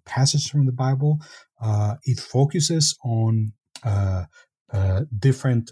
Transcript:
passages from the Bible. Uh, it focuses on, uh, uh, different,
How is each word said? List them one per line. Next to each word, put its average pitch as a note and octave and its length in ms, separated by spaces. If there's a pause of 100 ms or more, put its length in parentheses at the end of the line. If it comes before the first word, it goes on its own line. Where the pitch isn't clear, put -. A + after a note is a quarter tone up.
passages C#3 440
from C#3+ 160
the B2+ 60
Bible. C3+ 480 (420)
Uh, G#2+ 420
it A#2+ 160
focuses D3+ 840
on, A2+ 500 (300)
uh, G2 400 (500)
uh, F#2+ 280 (160)
different, B2 540